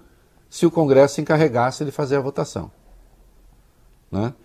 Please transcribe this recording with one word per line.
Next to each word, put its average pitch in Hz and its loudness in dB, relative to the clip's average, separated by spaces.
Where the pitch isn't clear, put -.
se - -4
o 165 4
Congresso 139 4
encarregasse 143 0
de 139 -6
fazer 123 -4
a 139 0
votação. 139 -8
Né? 110 -4